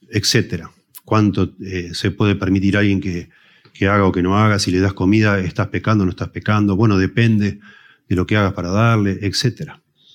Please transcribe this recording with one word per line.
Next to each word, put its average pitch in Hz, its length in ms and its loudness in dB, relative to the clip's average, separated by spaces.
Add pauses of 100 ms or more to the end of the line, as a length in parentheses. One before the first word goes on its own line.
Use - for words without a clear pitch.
(120)
etcétera. 92 580 -2 (340)
Cuánto, 98 520 0 (100)
eh, 90 280 -8
se 98 180 -4
puede 101 240 0
permitir 95 420 0
a 101 40 2
alguien 98 200 0
que 87 280 -8 (440)
que 98 140 -2
haga 101 180 2
o 92 60 2
que 92 100 0
no 92 160 2
haga, 107 220 2
si - 120 -4
le 92 80 2
das 95 140 2
comida, 101 460 2
¿estás 95 280 -4
pecando 107 360 0
o - 20 2
no 90 60 -2
estás 87 180 -8
pecando? 104 460 0
Bueno, 104 220 2
depende 104 640 2 (480)
de 92 80 -2
lo 87 100 0
que 107 120 0
hagas 98 160 2
para 87 160 -6
darle, 104 520 2
etcétera. - 600 -4 (340)